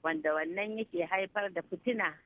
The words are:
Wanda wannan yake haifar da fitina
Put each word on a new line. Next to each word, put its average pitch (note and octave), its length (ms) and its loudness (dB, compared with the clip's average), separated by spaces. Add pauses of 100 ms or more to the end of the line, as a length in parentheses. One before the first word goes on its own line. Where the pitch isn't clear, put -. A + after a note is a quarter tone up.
Wanda D#3 300 2
wannan F#3+ 440 0
yake E3+ 280 -2
haifar F#3+ 480 0
da E3+ 80 -2
fitina F#3+ 520 0 (120)